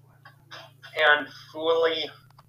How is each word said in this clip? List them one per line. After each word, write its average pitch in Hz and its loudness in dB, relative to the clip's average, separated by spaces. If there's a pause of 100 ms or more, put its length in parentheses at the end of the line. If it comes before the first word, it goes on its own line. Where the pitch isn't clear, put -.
(1000)
And 147 4 (260)
Fuli 160 0 (440)